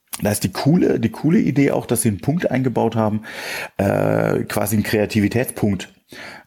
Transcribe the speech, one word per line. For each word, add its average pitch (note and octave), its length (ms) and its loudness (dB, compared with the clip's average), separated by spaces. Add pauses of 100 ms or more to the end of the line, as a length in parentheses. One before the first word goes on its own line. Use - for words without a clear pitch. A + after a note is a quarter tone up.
(220)
da G#2 80 2
ist - 140 -2
die F#2 80 -2
coole, - 480 2
die A2+ 100 0
coole E3+ 300 2
Idee C#3 320 2
auch, D3 120 -2
dass A#2 160 0
sie - 80 0
einen G2 140 -2
Punkt D#3 280 0
eingebaut A2+ 460 0
haben, G#2+ 260 0 (540)
äh, - 680 2
quasi G#2 320 -2
einen G#2 80 2
Kreativitätspunkt. G#2 1080 0 (540)